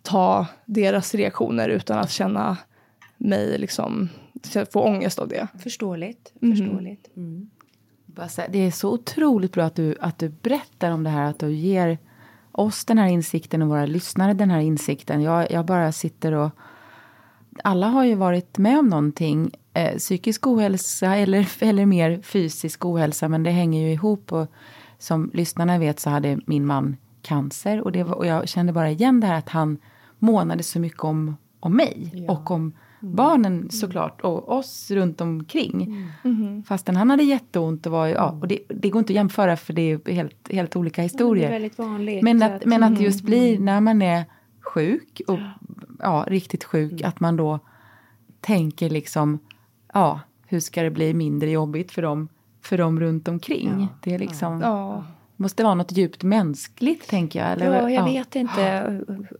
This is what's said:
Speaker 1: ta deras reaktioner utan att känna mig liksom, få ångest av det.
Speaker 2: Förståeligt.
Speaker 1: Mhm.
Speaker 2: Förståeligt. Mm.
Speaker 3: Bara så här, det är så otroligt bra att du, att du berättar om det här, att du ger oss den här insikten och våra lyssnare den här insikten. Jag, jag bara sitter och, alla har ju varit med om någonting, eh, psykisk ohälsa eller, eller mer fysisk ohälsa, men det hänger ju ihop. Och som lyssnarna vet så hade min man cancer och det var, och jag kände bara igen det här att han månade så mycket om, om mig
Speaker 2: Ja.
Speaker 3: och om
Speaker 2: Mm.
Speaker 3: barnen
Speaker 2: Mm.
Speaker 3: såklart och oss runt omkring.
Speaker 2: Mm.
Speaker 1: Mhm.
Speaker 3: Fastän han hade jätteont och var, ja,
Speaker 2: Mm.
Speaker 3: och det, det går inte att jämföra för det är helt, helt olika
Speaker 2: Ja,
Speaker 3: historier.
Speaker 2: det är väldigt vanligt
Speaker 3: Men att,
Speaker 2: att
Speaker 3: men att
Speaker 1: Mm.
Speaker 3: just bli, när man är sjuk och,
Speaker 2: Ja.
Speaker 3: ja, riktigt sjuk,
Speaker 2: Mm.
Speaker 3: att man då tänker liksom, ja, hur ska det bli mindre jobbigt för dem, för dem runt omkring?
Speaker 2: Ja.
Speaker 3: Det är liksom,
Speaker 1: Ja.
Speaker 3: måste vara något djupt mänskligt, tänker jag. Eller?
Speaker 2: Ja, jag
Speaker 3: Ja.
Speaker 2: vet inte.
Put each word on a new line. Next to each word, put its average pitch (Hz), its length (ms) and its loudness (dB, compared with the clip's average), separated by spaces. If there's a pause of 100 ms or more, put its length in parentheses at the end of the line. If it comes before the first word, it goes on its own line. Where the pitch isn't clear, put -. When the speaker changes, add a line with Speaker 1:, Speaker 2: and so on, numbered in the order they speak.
Speaker 1:
ta 185 440 2 (200)
deras 202 500 0
reaktioner 202 540 -2
utan - 300 -2
att 156 120 -2
känna 196 460 -2 (600)
mig 208 400 0
liksom, 202 520 -4 (640)
få 208 80 2
ångest 196 380 -2
av - 80 -6
det. - 200 -6 (120)
Speaker 2:
Förståeligt. 196 800 -10
Speaker 1:
Mhm. 233 160 2
Speaker 2:
Förståeligt. 196 600 -4
Mm. 175 320 -14 (560)
Speaker 3:
Bara 170 220 -16
så 175 140 -8
här, 170 100 -8
det 196 160 0
är 175 40 2
så 202 220 -2
otroligt 233 580 2
bra 170 120 0
att 160 120 -2
du, 156 260 0
att 165 180 -4
du 160 100 -4
berättar 185 600 -2
om 160 120 -2
det 156 60 -2
här, 147 200 0
att 147 100 -6
du 151 120 -2
ger 170 460 0 (540)
oss 208 340 -2
den 226 120 4
här 202 100 6
insikten 165 540 0
och 156 60 2
våra 147 180 2
lyssnare 185 480 0
den 196 180 4
här 160 100 4
insikten. 151 600 -2
Jag, 165 300 2
jag 170 140 0
bara 170 260 2
sitter 160 420 -4
och, 151 160 0 (1120)
alla 190 240 2
har 262 180 4
ju 226 100 4
varit 180 420 0
med 214 220 4
om 269 100 4
någonting, 151 600 0 (220)
eh, 165 240 0
psykisk 214 500 -2
ohälsa 196 680 0
eller, 196 320 4 (120)
eller 202 260 4
mer 170 360 4
fysisk 165 640 -4
ohälsa, 165 420 0
men 160 160 0
det 170 80 2
hänger 165 300 2
ju 160 100 0
ihop. 202 400 -2
Och 160 160 -2 (500)
som 160 360 -2
lyssnarna 170 440 0
vet 156 220 0
så 151 100 -4
hade 143 360 0
min 143 200 0
man 143 320 -2 (240)
cancer 156 600 -2
och 185 100 -4
det 180 120 -2
var, 170 120 -4
och - 100 -4
jag 165 220 0
kände 175 260 0
bara 160 180 0
igen 240 280 4
det 214 80 2
här 165 100 2
att - 120 -6
han 151 280 0 (420)
månade 170 440 2
så - 160 -4
mycket 165 240 -4
om, 156 340 -2 (220)
om 175 180 0
mig 254 360 -2
Speaker 2:
Ja. 180 200 -6
Speaker 3:
och 156 180 -6
om 160 220 -2 (280)
Speaker 2:
Mm. 180 140 -8
Speaker 3:
barnen 240 380 4
Speaker 2:
Mm. - 160 -4
Speaker 3:
såklart 185 520 -6
och 170 300 -2
oss 262 400 -6
runt 180 300 0
omkring. 165 600 -4
Speaker 2:
Mm. 196 240 -8 (280)
Speaker 1:
Mhm. 208 280 -4
Speaker 3:
Fastän 185 320 -2
han 220 140 4
hade 285 140 4
jätteont 170 640 0
och 165 60 -4
var, 160 160 2
ja, 165 220 2
Speaker 2:
Mm. 151 120 -8
Speaker 3:
och 180 60 -4
det, 190 120 -2 (100)
det 208 200 -2
går 214 100 2
inte 214 140 0
att - 20 2
jämföra 190 420 2
för - 160 -12
det 165 80 0
är 160 300 -2
helt, 170 400 -6
helt 180 240 -2
olika 170 260 -2
Speaker 2:
Ja, - 20 0
Speaker 3:
historier. 226 400 2
Speaker 2:
det 151 120 0
är 220 40 -4
väldigt 214 180 -8
vanligt 208 460 -4
Speaker 3:
Men 233 200 6
att, 214 80 4
Speaker 2:
att 196 140 -10
Speaker 3:
men 226 180 4
att 220 60 6
Speaker 1:
Mm. 202 140 4
Speaker 3:
just 196 200 2
bli, 233 360 4
när 196 220 2
man 214 200 4
är 170 240 2 (360)
sjuk - 640 -2
och, 185 120 0
Speaker 2:
Ja. 202 120 -10 (480)
Speaker 3:
ja, 156 280 0
riktigt 185 360 -2
sjuk, 151 280 -2
Speaker 2:
Mm. 165 180 -6
Speaker 3:
att - 100 -8
man 170 160 2
då 156 240 0 (840)
tänker 165 480 0
liksom, 151 500 -2 (540)
ja, 151 260 2 (280)
hur 175 120 -2
ska - 240 -4
det 160 80 0
bli 160 220 0
mindre 151 380 0
jobbigt 156 400 -2
för 175 100 -6
dem, 156 260 -2 (360)
för 190 140 -2
dem 165 220 2
runt 160 280 0
omkring? 170 420 -4 (100)
Speaker 2:
Ja. 196 80 0 (160)
Speaker 3:
Det 180 100 -4
är 180 60 -4
liksom, 165 420 -6
Speaker 1:
Ja. 202 420 -4 (320)
Speaker 3:
måste 196 280 -2
vara 208 120 6
något 175 160 0
djupt 180 320 0
mänskligt, 208 840 0
tänker 170 300 -2
jag. 175 120 0
Eller? 175 140 0
Speaker 2:
Ja, 269 80 4 (160)
jag - 20 0
Speaker 3:
Ja. 254 140 2
Speaker 2:
vet 262 300 -2
inte. 196 640 0 (400)